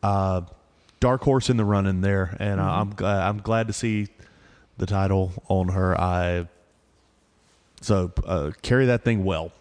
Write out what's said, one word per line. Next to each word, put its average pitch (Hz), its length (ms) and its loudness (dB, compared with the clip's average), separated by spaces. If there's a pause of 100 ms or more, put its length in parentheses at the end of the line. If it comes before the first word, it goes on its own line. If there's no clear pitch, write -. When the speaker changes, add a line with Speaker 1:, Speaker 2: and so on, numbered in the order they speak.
Speaker 1:
Uh, 95 400 0 (580)
dark 127 220 2
horse 131 280 2
in 127 60 4
the 110 80 2
running 98 360 2
there, 95 400 0
and, 98 200 -2
uh, 95 40 0
Speaker 2:
Mm-hmm. 95 160 0
Speaker 1:
I'm 104 140 -4
gl-, 98 340 -2
I'm 104 100 -2
glad 113 280 -2
to 110 60 -6
see 107 360 -2 (680)
the 98 80 -4
title 95 460 0 (160)
on 92 200 2
her. 92 320 0
I, 87 480 -2 (1300)
so, 92 320 0 (120)
uh, 76 280 -4 (100)
carry 127 240 2
that 120 180 2
thing 110 200 2
well. 85 360 -2